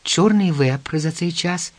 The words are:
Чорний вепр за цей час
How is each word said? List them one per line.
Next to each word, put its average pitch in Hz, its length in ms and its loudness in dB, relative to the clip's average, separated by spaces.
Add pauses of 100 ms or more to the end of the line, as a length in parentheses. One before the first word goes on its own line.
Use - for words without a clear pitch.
Чорний 202 480 2
вепр 135 480 0
за 160 120 -2
цей 175 200 -4
час 175 480 -4